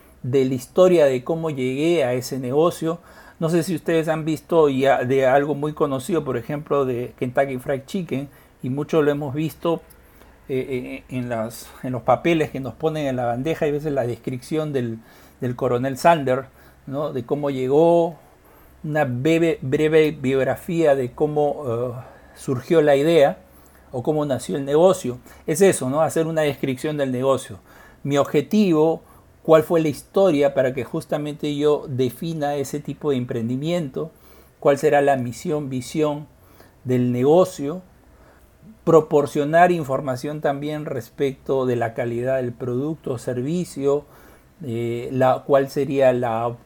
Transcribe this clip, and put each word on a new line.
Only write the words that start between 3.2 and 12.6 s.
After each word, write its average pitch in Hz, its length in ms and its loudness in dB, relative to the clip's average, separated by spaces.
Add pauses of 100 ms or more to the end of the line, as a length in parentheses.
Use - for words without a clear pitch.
No 160 100 0
sé 165 140 2
si 170 120 -4
ustedes 160 340 0
han 156 160 -2
visto 156 440 2
ya 131 340 2
de 131 240 2
algo 143 260 4
muy 147 200 -6
conocido, 147 500 -2
por 131 120 -4
ejemplo, 143 500 -2
de 120 320 -6
Kentucky 135 420 -2
Fried 131 260 -6
Chicken, 147 420 -6 (360)
y 127 60 -6
mucho 147 320 -2
lo 147 100 2
hemos 143 240 -4
visto, 160 460 -4 (680)
eh, 131 600 -6
eh, 127 60 -10
en 123 140 -6
las, 113 400 -8 (140)
en 143 100 -6
los 123 80 -6
papeles 151 480 2
que 131 100 -8
nos 127 140 -10